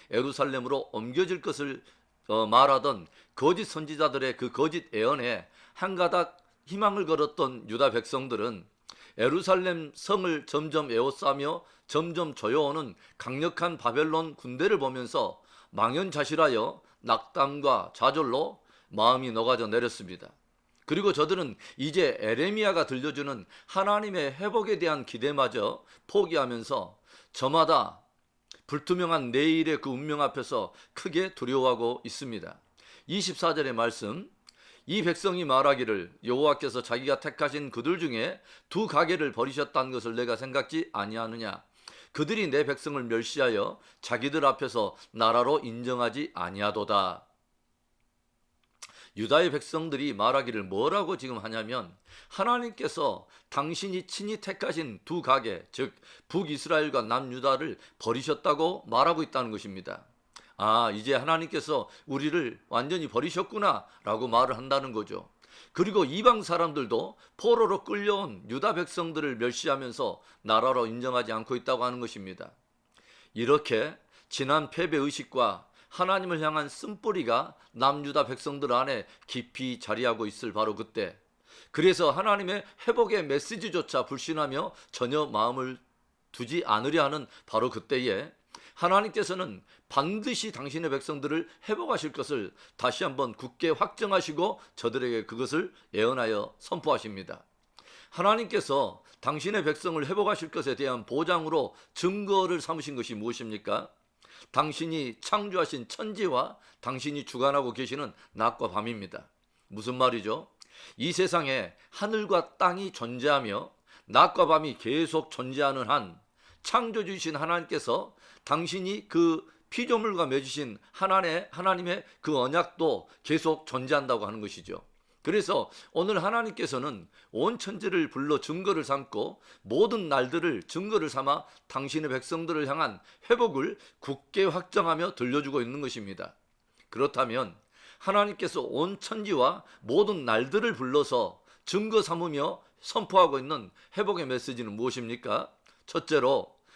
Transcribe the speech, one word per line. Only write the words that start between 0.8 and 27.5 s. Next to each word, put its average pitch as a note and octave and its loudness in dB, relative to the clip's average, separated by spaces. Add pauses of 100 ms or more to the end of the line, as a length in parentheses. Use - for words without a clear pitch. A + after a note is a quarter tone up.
옮겨질 D3 -2
것을, C#3+ -6 (440)
어, A2 2
말하던 B2+ 6 (260)
거짓 F3 2
선지자들의 C#3+ -2
그 B2 -4
거짓 D3+ 0
예언에 A#2 0 (260)
한가닥 F3+ 0 (300)
희망을 G3 0
걸었던 D3 0
유다 B2 4
백성들은 A#2 -4 (520)
예루살렘 E3+ 2
성을 F#3 0
점점 D3+ 0
에워싸며 C#3 0 (240)
점점 D#3+ -2
조여오는 C#3+ 0 (240)
강력한 E3 -4
바벨론 D#3 0
군대를 D#3 0
보면서 B2+ -2 (300)
망연자실하여 D3 2 (180)
낙담과 C#3 2
좌절로 C#3 2 (280)
마음이 B2 4
녹아져 A2+ 2
내렸습니다. G#2+ -2 (560)
그리고 G3 2
저들은 F3+ 0 (220)
이제 D3 2
에레미야가 E3+ 2
들려주는 C3+ -6 (220)
하나님의 G3 0
회복에 G3+ 0
대한 D3+ 0
기대마저 B2+ -2 (240)
포기하면서 C3 0 (320)
저마다 C#3+ 2 (640)